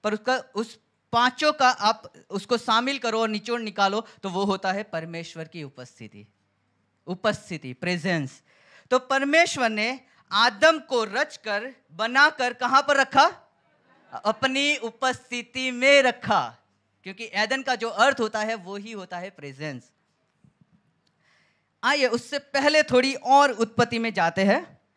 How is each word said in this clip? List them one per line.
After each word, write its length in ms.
पर 100
उसका, 220
उस 260
पांचों 400
का 160
आप 440
उसको 280
शामिल 400
करो 220
और 80
निचोड़ 320
निकालो 400
तो 80
वो 140
होता 280
है 100
परमेश्वर 680
की 140
उपस्थिति, 640
उपस्थिति, 680
प्रेजेंस। 720
तो 80
परमेश्वर 720
ने 300
आदम 460
को 260
रचकर, 720
बनाकर 600
कहां 300
पर 140
रखा? 280
अपनी 520
उपस्थिति 920
में 320
रखा, 540
क्योंकि 300
एदन 300
का 120
जो 140
अर्थ 320
होता 200
है 140
वो 220
ही 160
होता 260
है 120
प्रेजेंस। 600
आइए 220
उससे 320
पहले 440
थोड़ी 320
और 360
उत्पत्ति 480
में 160
जाते 300
हैं। 360